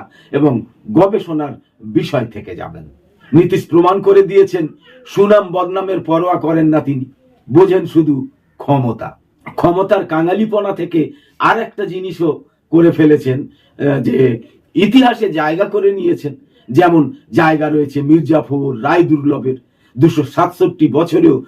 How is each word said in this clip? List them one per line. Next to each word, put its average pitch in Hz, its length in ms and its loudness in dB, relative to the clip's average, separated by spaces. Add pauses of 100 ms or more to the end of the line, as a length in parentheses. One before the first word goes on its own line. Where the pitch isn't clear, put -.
(320)
এবং 143 200 2 (400)
গবেষণার 156 600 0 (420)
বিষয় 123 380 -2
থেকে 95 220 -14
যাবেন। 82 280 -16 (480)
নীতিশ 175 380 2
প্রমাণ 180 260 4 (100)
করে 196 160 6
দিয়েছেন, 185 420 2 (440)
সুনাম 202 440 2
বদনামের 185 480 -4
পরোয়া 165 360 -2
করেন 160 320 -2
না 151 120 0
তিনি, 135 240 -6 (440)
বোঝেন 175 380 4
শুধু 156 280 0 (460)
ক্ষমতা। 127 480 -2 (460)
ক্ষমতার 175 520 0
কাঙালিপনা 202 640 -2
থেকে 165 280 -2 (380)
আর 170 180 0 (100)
একটা - 200 -10
জিনিসও 175 440 -4 (420)
করে 170 200 4
ফেলেছেন, 151 500 2
আহ, - 640 -6
যে - 100 -2 (600)
ইতিহাসে 220 560 2
জায়গা 156 420 -2
করে 196 180 2
নিয়েছেন। 175 400 -4 (360)
যেমন 165 340 4 (300)
জায়গা 156 360 0
রয়েছে 147 340 -2
মির্জাফর, 143 680 0 (120)
রায় 165 220 2
দুর্লভের। 139 540 -2 (380)
দুশো 151 280 2
সাতষট্টি 180 640 0
বছরেও 156 480 2 (120)